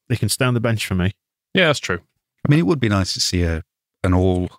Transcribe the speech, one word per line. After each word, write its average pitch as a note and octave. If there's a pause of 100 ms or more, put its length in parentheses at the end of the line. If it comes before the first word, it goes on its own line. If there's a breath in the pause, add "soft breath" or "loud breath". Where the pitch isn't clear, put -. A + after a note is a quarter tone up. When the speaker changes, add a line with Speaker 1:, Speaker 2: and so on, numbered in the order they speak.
Speaker 1:
They A#2
can A2+
stay -
on B2
the A#2+
bench A2+
for F#2+
me. F2+ (400)
Speaker 2:
Yeah, F#3
that's D3
true. F2+ (440)
Speaker 3:
I -
mean, D3
it F3
would E3
be A2+
nice G2
to -
see F2+
a, E2 (400)
an F#2
all F2+